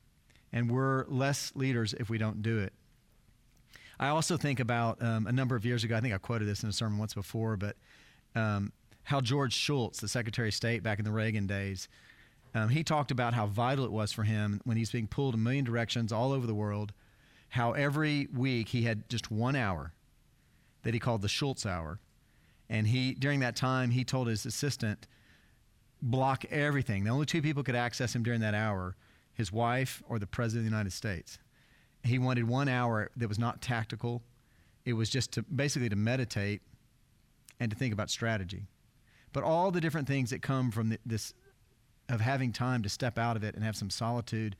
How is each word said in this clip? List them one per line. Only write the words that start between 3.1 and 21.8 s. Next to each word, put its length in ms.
I 100
also 280
think 240
about, 420
um, 240
a 60
number 240
of 80
years 200
ago, 120
I 60
think 100
I 60
quoted 260
this 180
in 60
a 40
sermon 260
once 160
before, 420
but, 220
um, 380
how 180
George 320
Shultz, 460
the 80
Secretary 400
of 60
State 280
back 160
in 80
the 60
Reagan 340
days, 420
um, 140
he 160
talked 260
about 220
how 140
vital 400
it 40
was 220
for 120
him 400
when 120
he's 140
being 160
pulled 280
a 40
million 260
directions 480
all 200
over 140
the 80
world, 380
how 240
every 540
week 420
he 140
had 260
just 220
one 260
hour 380
that 100
he 80
called 220
the 60
Shultz 360
hour. 360